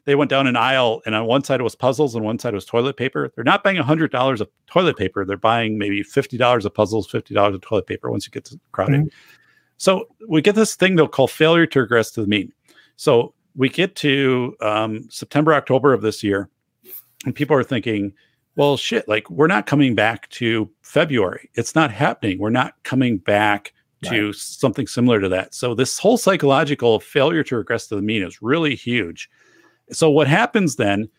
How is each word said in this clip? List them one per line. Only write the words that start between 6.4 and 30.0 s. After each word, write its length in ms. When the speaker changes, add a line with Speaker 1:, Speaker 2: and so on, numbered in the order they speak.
Speaker 1:
of 80
puzzles, 340
fifty 280
dollars 200
of 60
toilet 240
paper 240
once 160
you 60
get 140
to 140
crowded. 300
Speaker 2:
Mm-hmm. 60
Speaker 1:
So 300
we 140
get 140
this 200
thing, 200
though, 120
called 240
failure 360
to 140
regress 300
to 100
the 60
mean. 240
So 380
we 140
get 280
to, 640
um, 480
September, 440
October 400
of 80
this 220
year, 260
and 100
people 200
are 80
thinking, 500
"Well, 220
shit, 300
like, 220
we're 180
not 200
coming 260
back 360
to 400
February. 720
It's 220
not 160
happening. 480
We're 100
not 240
coming 340
back 560
to 240
Speaker 2:
Right. 80
Speaker 1:
something 520
similar 340
to 80
that." 240
So 200
this 240
whole 200
psychological 800
failure 440
to 140
regress 300
to 80
the 60
mean 220
is 180
really 340
huge. 540
So 180